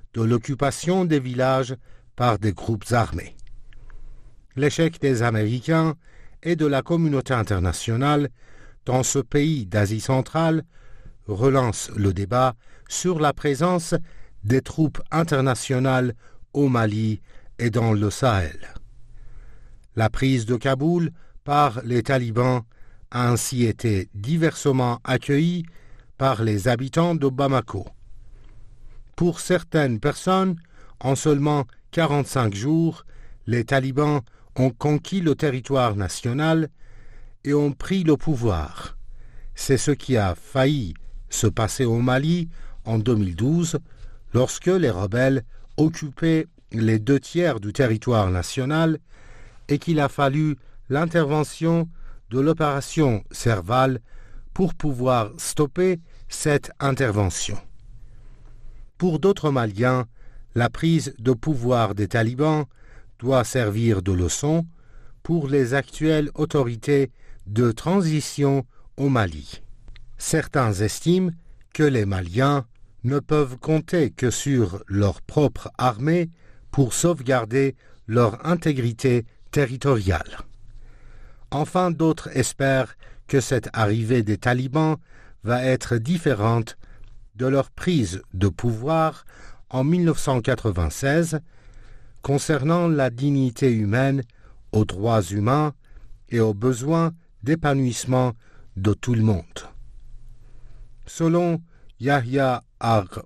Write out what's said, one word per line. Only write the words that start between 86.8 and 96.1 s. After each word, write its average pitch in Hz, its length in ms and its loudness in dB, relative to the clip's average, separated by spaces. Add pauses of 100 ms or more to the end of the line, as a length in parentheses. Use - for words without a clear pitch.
de 120 100 -4
leur 135 240 0
prise 110 540 -2 (100)
de 95 140 2
pouvoir 139 800 0 (440)
en 131 140 0
mille 170 220 4
neuf 160 120 4
cent 131 240 0
quatre-vingt-seize 135 1000 0 (840)
concernant 151 640 2
la 139 240 2
dignité 131 600 2
humaine, 123 520 2 (480)
aux 107 120 4
droits 107 380 2
humains 117 540 0 (540)